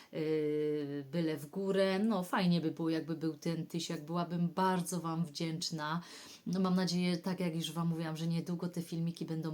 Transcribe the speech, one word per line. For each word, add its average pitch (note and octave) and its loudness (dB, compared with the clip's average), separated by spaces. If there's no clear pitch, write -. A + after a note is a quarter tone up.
y, D3+ 0
byle D#3 2
w D3 -10
górę. F#3+ 2
No G#3 2
fajnie F3 4
by D#3 2
było, D#3+ 0
jakby D#3+ 0
był D#3 -2
ten D#3+ -2
tysiak. E3+ -4
Byłabym E3+ 0
bardzo F#3 2
Wam E3 0
wdzięczna. E3 -4
No F3+ 0
mam F#3 4
nadzieję, F3+ 2
tak F3+ -2
jak E3 0
już D#3+ -2
Wam E3+ 0
mówiłam, D#3+ 0
że E3 -2
niedługo E3+ 0
te F3 -4
filmiki E3 -2
będą D#3+ -2